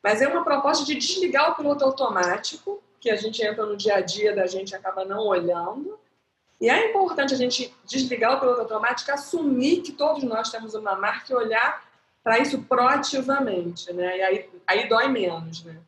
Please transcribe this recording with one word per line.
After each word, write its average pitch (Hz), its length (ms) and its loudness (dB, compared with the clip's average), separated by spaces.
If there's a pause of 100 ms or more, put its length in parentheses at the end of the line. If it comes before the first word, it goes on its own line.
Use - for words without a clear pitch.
Mas 214 160 4
é 277 80 4
uma 339 160 0
proposta 285 400 2
de 285 100 -2
desligar 330 560 2
o 330 60 -2
piloto 285 280 0
automático, 247 960 0 (180)
que 247 80 -2
a 208 80 2
gente 220 260 -4
entra 214 220 -2
no 208 120 -4
dia 202 180 2
a 196 60 4
dia 208 340 0
da 190 120 2
gente 190 260 -6
e - 20 -10
acaba 190 320 -6
não 208 200 -4
olhando. 185 720 -2 (640)
E 226 80 2
é 440 220 4
importante 349 420 0
a 254 40 0
gente 247 380 -2 (120)
desligar 254 500 0
o 269 40 -2
piloto 247 200 2
automático, 226 500 -2
assumir 285 680 2
que 311 120 -10
todos 294 320 0
nós 226 260 -2
temos 226 240 -10
uma 208 220 -2
marca 208 360 -4
e 247 40 2
olhar 220 460 0 (400)
pra 226 160 4
isso 277 260 0
proativamente, 254 1300 0
né? 180 240 -2
E 190 40 0
aí, 190 280 0 (160)
aí 214 220 0
dói 233 200 4
menos, 170 560 -4
né? 160 240 -18